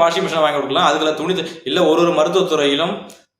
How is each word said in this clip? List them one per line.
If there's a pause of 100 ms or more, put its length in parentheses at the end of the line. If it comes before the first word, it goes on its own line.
வாஷிங்
மிஷினை
வாங்கி
கொடுக்கலாம்.
அதுக்குள்ள
துணி
து-, (220)
இல்ல (100)
ஒரு
ஒரு
மருத்துவத்துறையிலும் (460)